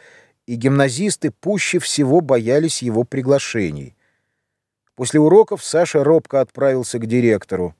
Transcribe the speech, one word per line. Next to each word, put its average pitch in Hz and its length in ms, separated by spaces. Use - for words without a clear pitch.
и 120 80
гимназисты 139 760
пуще 185 480
всего 147 420
боялись 135 600
его 120 240
приглашений. 113 920
После 139 260
уроков 190 420
Саша 156 420
робко 151 360
отправился 127 580
к 113 80
директору. 107 720